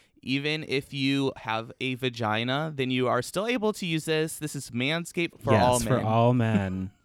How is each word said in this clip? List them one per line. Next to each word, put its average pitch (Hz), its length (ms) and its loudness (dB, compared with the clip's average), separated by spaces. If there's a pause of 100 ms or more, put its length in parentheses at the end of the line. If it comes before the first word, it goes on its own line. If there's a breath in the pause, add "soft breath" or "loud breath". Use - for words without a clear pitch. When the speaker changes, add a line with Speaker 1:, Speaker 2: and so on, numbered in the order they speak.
(240 soft breath)
Speaker 1:
even 151 440 -2
if 139 240 -4
you 139 440 0
have 113 440 -6
a 127 160 -2
vagina, 123 800 -2
then 131 140 -2
you 127 180 2
are 120 140 2
still 185 240 -4
able 214 280 0
to 196 120 -6
use 160 200 -2
this. 160 320 -2
This 151 180 -8
is 135 160 -10
Manscaped 160 680 -2
for - 140 2
Speaker 2:
Yes, 110 100 6
Speaker 1:
all 123 160 4
men. 117 80 -2
Speaker 2:
for 120 140 2
all 117 320 4
men. 98 640 0
<laughs> - 100 -20